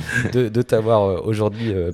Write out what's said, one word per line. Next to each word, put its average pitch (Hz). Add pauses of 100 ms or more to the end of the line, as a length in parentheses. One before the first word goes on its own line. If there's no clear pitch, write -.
<laughs> -
de, 120
de 117
t'avoir, 110
euh, 95
aujourd'hui, 107
euh, 90